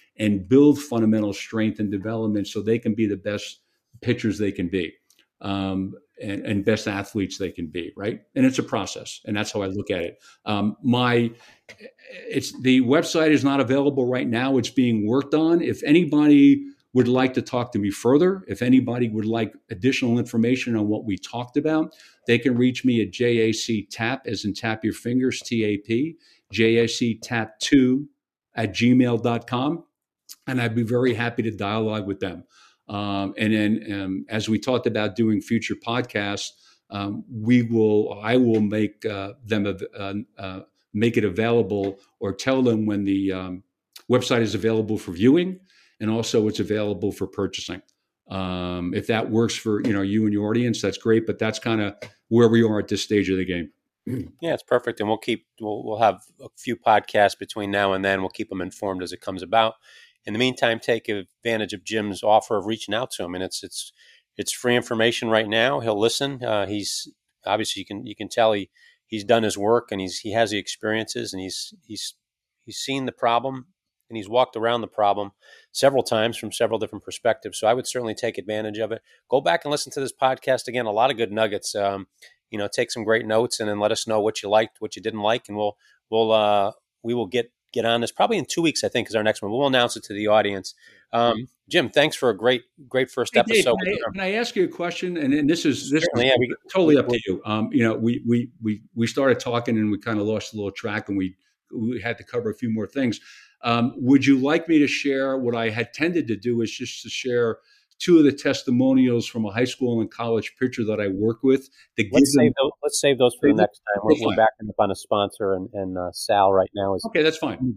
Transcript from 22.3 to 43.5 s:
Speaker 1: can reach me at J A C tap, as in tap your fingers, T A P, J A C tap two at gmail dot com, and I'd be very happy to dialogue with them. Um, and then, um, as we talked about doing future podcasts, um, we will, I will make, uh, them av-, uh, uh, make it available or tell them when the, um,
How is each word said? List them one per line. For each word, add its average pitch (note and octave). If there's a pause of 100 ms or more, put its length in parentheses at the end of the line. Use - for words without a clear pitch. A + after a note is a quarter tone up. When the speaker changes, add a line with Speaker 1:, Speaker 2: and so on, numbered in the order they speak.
Speaker 1:
can B2
reach B2
me A#2
at G2
J A#2
A A2
C G#2+
tap, -
as G2+
in G2
tap A2
your G#2
fingers, B2
T A2+
A G#2
P, B2 (360)
J A2+
A A#2
C A2+
tap A2+
two C3+ (460)
at A2
gmail A#2+
dot A#2
com, D3 (640)
and B2+
I'd A2+
be A#2+
very A#2+
happy A#2
to A2
dialogue G#2+
with G2
them. F2 (420)
Um, G2+
and A2
then, G#2+
um, F#2+
as G#2+
we G#2+
talked B2+
about G#2+
doing A2
future A2+
podcasts, A2+ (400)
um, G2+
we A#2+
will, G#2+
I A2+
will A#2
make, G#2+
uh, G2+ (120)
them G#2
av-, F#2+ (160)
uh, G2+ (240)
uh, F#2+ (320)
make A#2
it G#2+
available G2+ (220)
or G2
tell C3
them A2
when G#2
the, G2
um, F#2 (460)